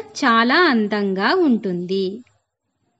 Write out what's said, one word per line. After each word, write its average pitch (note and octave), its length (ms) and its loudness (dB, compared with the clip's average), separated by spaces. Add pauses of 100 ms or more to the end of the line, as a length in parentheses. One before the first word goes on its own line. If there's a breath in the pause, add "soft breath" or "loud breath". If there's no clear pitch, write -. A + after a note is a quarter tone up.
(200)
చాలా A#3+ 380 2 (120)
అందంగా G#3 580 0 (180)
ఉంటుంది F#3+ 600 -2 (920)